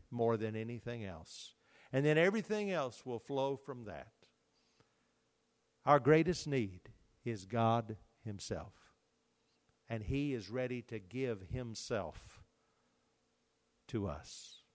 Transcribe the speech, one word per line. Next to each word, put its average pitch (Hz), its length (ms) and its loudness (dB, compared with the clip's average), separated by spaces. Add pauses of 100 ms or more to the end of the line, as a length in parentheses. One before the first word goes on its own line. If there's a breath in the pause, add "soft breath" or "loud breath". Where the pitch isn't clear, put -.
more 117 280 2
than 107 180 -4
anything 117 500 -6
else. - 480 -12 (380 soft breath)
And 135 140 4
then 151 120 6
everything 202 540 2
else 139 340 -4
will 120 140 -4
flow 139 360 0
from 123 300 -12
that. 82 260 -12 (1700)
Our 143 140 8
greatest 156 480 6
need 107 340 -2 (440)
is 107 200 -4
God 113 500 4 (280)
himself. 95 500 -6 (1160)
And 113 160 -4
he 139 300 0
is 101 160 -6
ready 123 340 -4
to 113 160 -10
give 113 420 -4 (100)
himself 113 920 -6 (1400)
to 101 200 0
us. - 540 -10 (140)